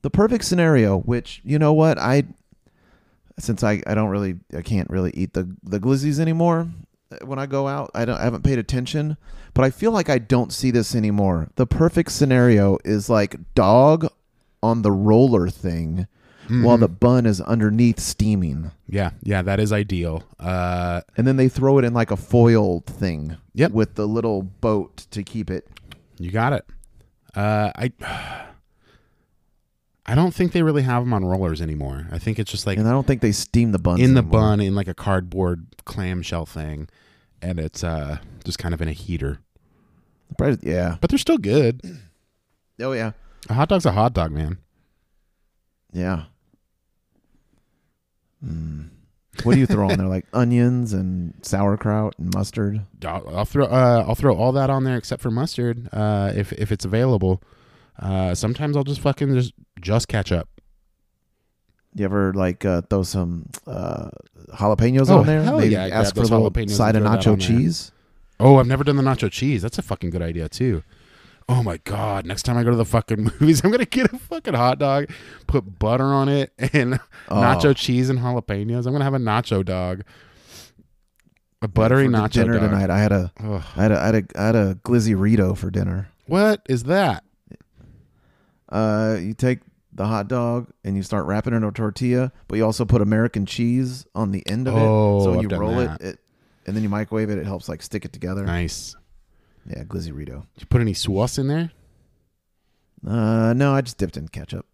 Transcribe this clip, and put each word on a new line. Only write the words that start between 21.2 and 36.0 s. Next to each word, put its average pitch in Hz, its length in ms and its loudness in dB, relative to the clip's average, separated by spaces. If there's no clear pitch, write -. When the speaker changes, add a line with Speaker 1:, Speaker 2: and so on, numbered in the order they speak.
Speaker 1:
then 135 120 4
they 131 100 4
throw 135 300 2
it 123 80 4
in, 120 80 -2
like, 117 180 0
a 98 60 -2
foil 110 640 4
thing 82 560 -6
Speaker 2:
Yep. 147 180 2
Speaker 1:
with 107 240 0
the 104 100 -4
little 107 380 -2
boat 98 680 -4
to 104 120 -8
keep 104 260 -10
it. 92 160 -8
Speaker 2:
You 87 120 -10
got 117 200 0
it. 170 140 -4
Uh, 107 440 -2
I, 127 240 -6
<sighs> - 440 -12
I 113 100 -2
don't 170 180 4
think 175 180 0
they 175 120 2
really 147 180 2
have 123 220 0
'em 123 100 -2
on 101 100 0
rollers 90 380 -2
anymore. 73 500 -6
I 85 80 -6
think 107 200 -4
it's 104 120 -6
just, - 160 -6
like, 95 100 -2
Speaker 1:
And 110 120 2
I - 20 4
don't 131 160 0
think 131 140 0
they 107 100 2
steam 117 400 0
the 98 80 0
buns 87 220 2
Speaker 2:
in 85 120 6
the 85 60 8
Speaker 1:
anymore. 80 220 4
Speaker 2:
bun 107 180 4
in, 98 160 0
like, 95 140 -2
a 87 40 -8
cardboard 90 720 -2
clamshell 90 600 -6